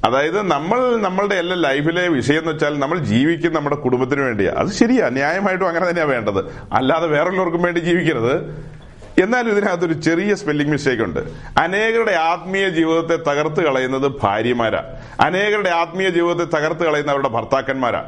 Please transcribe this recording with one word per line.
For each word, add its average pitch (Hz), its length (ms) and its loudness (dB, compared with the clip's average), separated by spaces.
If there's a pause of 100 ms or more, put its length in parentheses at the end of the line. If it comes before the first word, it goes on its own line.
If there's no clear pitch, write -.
അതായത് 160 460 0
നമ്മൾ, 226 460 0
നമ്മളുടെ 202 380 0
എല്ലാ 180 220 -2
ലൈഫിലെ 160 520 0
വിഷയം 143 300 2
എന്ന് 160 120 -2
വെച്ചാൽ 147 280 -2
നമ്മൾ 143 200 -2
ജീവിക്കുന്ന 156 600 2
നമ്മുടെ 143 180 -2
കുടുംബത്തിന് 131 440 0
വേണ്ടിയാ. 107 320 0
അത് - 160 0
ശരിയാ, 233 400 2
ന്യായമായിട്ടും 180 600 0
അങ്ങനെ 170 220 0
തന്നെയാ 170 160 0
വേണ്ടത്. 110 380 0 (280)
അല്ലാതെ 147 340 2
വേറുള്ളവർക്കും 175 560 0
വേണ്ടി 175 180 0
ജീവിക്കരുത്. 160 840 0 (580)
എന്നാലും 233 300 0
ഇതിനകത്തൊരു 180 400 0
ചെറിയ 170 420 0
സ്പെല്ലിംഗ് 151 380 0
മിസ്റ്റേക്ക് 131 300 0
ഉണ്ട്. 87 180 -4 (380)
അനേകരുടെ 214 540 2
ആത്മീയ 175 560 0
ജീവിതത്തെ 160 640 2
തകർത്ത് 151 340 0
കളയുന്നത് 131 480 0 (100)
ഭാര്യമാരാ, 110 600 0 (360)
അനേകരുടെ 196 500 2
ആത്മീയ 170 380 0
ജീവിതത്തെ 170 480 0
തകർത്ത് 160 280 0
കളയുന്ന 147 260 0
അവരുടെ 139 180 0
ഭർത്താക്കന്മാരാ, 123 800 -2